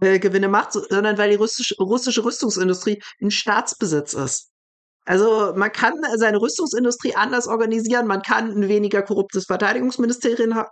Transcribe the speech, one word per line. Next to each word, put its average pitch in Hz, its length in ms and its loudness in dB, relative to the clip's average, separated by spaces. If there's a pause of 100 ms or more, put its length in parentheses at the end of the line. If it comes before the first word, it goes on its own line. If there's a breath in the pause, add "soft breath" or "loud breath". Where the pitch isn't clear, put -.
äh, 190 160 6
Gewinne 190 300 2
macht, 202 260 0
so, 202 140 -4
sondern 202 280 0
weil 208 140 2
die 208 60 4
russische, 226 440 -2
russische 233 420 0
Rüstungsindustrie 202 800 0 (160 loud breath)
in 202 120 -2
Staatsbesitz 180 800 -2
ist. - 380 -6 (560)
Also 202 500 2
man 202 160 0
kann 240 220 2 (220)
seine 214 220 2
Rüstungsindustrie 247 760 -2
anders 240 320 -2
organisieren, 226 600 0
man 196 140 0
kann 226 300 -2
ein 202 180 0
weniger 208 320 2
korruptes 196 460 -2
Verteidigungsministerium 233 1080 0
ha-, 220 180 -4